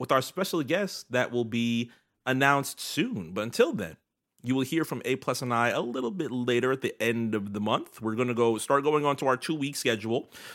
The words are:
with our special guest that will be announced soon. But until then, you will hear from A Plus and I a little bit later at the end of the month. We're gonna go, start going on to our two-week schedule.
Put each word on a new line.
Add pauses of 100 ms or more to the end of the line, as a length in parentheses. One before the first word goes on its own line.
with
our
special
guest
that
will
be (340)
announced
soon.
But
until
then, (460)
you
will
hear
from
A
Plus
and
I
a
little
bit
later
at
the
end
of
the
month.
We're
gonna
go,
start
going
on
to
our
two-week
schedule. (260)